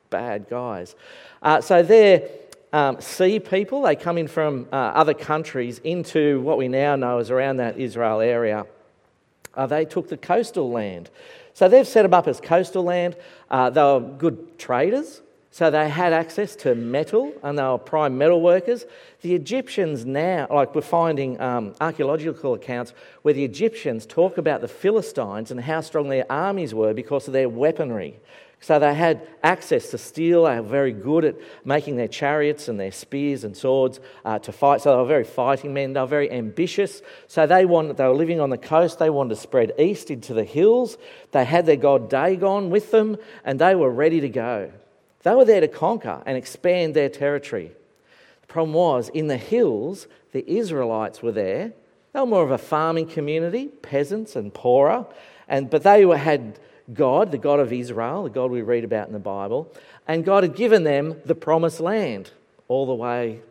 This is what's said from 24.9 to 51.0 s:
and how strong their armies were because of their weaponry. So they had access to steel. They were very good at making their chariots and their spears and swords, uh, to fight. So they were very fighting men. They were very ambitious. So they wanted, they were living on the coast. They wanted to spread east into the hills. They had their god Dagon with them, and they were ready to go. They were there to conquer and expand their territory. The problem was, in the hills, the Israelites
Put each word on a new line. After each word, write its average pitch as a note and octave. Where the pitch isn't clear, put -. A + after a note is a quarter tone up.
and B2
how D#3
strong D3
their C3
armies E3
were A2
because C3
of C3+
their C3
weaponry. A#2+
So D3+
they D3
had D#3+
access D#3+
to C3
steel. E3
They C#3
were A#2
very C3
good B2
at C#3+
making D3
their A#2
chariots D3
and A2
their F#2+
spears C#3
and G#2
swords, C3
uh, A2
to -
fight. C#3+
So D3
they C3
were B2
very C#3
fighting C3+
men. C3+
They C#3
were C3
very C#3+
ambitious. D#3+
So D#3+
they F#3
wanted, D#3+
they C3
were C3
living E3
on C#3+
the B2+
coast. E3
They D#3
wanted C3+
to -
spread A#2
east F3+
into B2+
the A2
hills. A3
They C3
had E3
their D#3
god C3+
Dagon F#3
with G#3+
them, G#3+
and C3+
they F#3
were D3
ready D#3
to C#3
go. A2+
They F3+
were B3+
there G#3+
to D#3
conquer D3+
and C3
expand E3+
their C#3+
territory. C#3
The -
problem D#3+
was, D#3
in D#3
the C#3
hills, E3
the C3+
Israelites C3